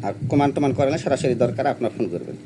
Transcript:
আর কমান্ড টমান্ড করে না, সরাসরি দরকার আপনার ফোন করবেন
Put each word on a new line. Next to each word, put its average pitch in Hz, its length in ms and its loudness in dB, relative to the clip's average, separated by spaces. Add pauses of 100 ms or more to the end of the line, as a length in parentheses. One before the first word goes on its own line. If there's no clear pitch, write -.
আর 101 100 -4 (160)
কমান্ড 143 260 4
টমান্ড 139 200 2
করে 139 160 2
না, 160 60 -2
সরাসরি 135 380 0
দরকার 123 320 0
আপনার 120 300 -2
ফোন 110 100 0
করবেন 85 280 -6 (100)